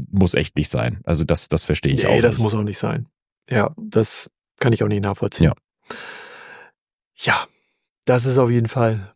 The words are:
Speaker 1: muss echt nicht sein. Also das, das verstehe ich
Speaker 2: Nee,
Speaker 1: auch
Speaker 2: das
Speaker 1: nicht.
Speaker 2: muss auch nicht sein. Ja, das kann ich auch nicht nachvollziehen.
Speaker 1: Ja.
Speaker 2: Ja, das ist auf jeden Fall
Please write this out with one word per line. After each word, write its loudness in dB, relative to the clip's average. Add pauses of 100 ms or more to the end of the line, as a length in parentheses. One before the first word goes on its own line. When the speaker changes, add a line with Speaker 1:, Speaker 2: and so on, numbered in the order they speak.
(120)
Speaker 1:
muss 2
echt -2
nicht 0
sein. -4
Also 0
das, -2
das 0
verstehe 0
ich 0
Speaker 2:
Nee, 2
Speaker 1:
auch 2
Speaker 2:
das 2
Speaker 1:
nicht. 2
Speaker 2:
muss 0
auch -2
nicht -6
sein. -6 (400)
Ja, 0
das -2 (280)
kann 2
ich -2
auch 0
nicht -2
nachvollziehen. 0
Speaker 1:
Ja. 4 (1600)
Speaker 2:
Ja, -2 (600)
das 4
ist 2
auf 4
jeden 2
Fall -2